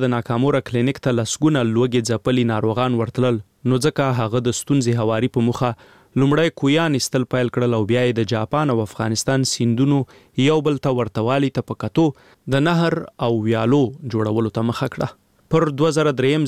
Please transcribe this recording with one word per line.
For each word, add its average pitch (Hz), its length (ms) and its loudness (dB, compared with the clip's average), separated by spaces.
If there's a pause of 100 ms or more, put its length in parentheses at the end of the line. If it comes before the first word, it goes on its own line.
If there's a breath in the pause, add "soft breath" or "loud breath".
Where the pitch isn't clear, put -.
د 127 120 2
ناکامورا 127 520 0
کلینیک 123 400 -2
ته 123 80 0
لسګونه 135 560 0
لوږې 120 280 2 (100)
ځپلي 123 420 0
ناروغان 113 480 0
ورتلل، 120 420 -2 (280)
نو 127 160 0
ځکه 139 340 0
هغه 117 240 -2
د 120 160 -2
ستونزې 120 420 0
هواري 113 360 0
په 117 100 2
موخه 120 240 -2 (480 loud breath)
لومړی 147 400 2
کویان 151 380 2
ایستل 131 240 -2 (120)
پیل 127 220 0
کړل 120 200 0
او 110 140 0
بیا 120 140 2
یې 123 120 0
د 110 160 0
جاپان 135 400 -2
او 113 80 0
افغانستان 113 720 -2
سیندونو 127 500 0 (460 loud breath)
یو 156 100 4 (100)
بل 151 100 0 (100)
ته 143 120 0
ورته 110 300 -2
والي 139 300 2
ته 120 100 -4
په - 160 -8
کتو 160 200 0 (500 soft breath)
د 139 120 2
نهر 165 300 2 (300)
او 120 100 0
ویالو 113 420 2 (240)
جوړولو 110 560 -2
ته 113 120 0
مخه 127 240 -4
کړه. - 140 -4 (460)
پر 160 140 2 (100)
دوه 156 180 2
زره 151 220 2
دریم 143 280 2